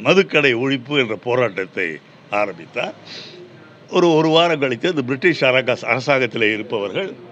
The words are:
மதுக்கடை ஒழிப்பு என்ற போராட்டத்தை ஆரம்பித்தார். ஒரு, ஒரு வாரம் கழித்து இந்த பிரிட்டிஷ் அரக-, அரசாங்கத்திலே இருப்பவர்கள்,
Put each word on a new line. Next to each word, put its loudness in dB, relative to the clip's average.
மதுக்கடை 2
ஒழிப்பு -2
என்ற 0
போராட்டத்தை -2
ஆரம்பித்தார். -4
ஒரு, 4
ஒரு 4
வாரம் 4
கழித்து -2
இந்த 0
பிரிட்டிஷ் 0
அரக-, 2
அரசாங்கத்திலே 0
இருப்பவர்கள், -4